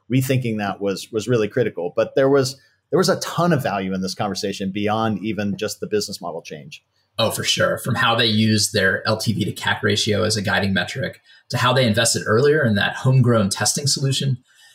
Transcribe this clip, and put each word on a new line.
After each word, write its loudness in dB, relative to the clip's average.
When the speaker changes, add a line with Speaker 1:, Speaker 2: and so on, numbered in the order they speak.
Speaker 1:
rethinking 0
that -4
was, -4
was -2
really 2
critical. -2
But 0
there 4
was, 2
there 2
was 2
a 2
ton 0
of 2
value -2
in -4
this -6
conversation -4
beyond 0
even -2
just -6
the -8
business -4
model -8
change. -16
Speaker 2:
Oh, 0
for -6
sure. 0
From -2
how 2
they 2
used 2
their 0
L 2
T -2
V 0
to -6
cac -4
ratio 0
as 0
a -4
guiding 0
metric, -4
to -6
how 2
they 4
invested 2
earlier 4
in 2
that 0
homegrown 4
testing -2
solution, -2